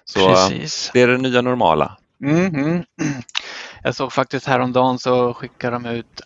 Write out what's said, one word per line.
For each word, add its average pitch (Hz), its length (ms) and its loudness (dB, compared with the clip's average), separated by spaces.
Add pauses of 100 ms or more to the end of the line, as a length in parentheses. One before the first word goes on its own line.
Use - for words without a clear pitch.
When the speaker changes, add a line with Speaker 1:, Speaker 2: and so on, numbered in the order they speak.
Speaker 1:
Så, - 160 -2
eh, 95 60 6 (220)
Speaker 2:
Precis. - 440 -8
Speaker 1:
det 123 100 4
är 123 60 6
det 127 100 2
nya 127 240 0
normala. 95 540 0 (220)
Speaker 2:
Mhm. 160 640 -2 (1000)
Jag 127 120 -2
såg 131 180 -6
faktiskt 131 340 -2
häromdagen 127 520 2
så 123 360 0
skickar - 380 -8
de 120 140 -6
ut 117 400 -10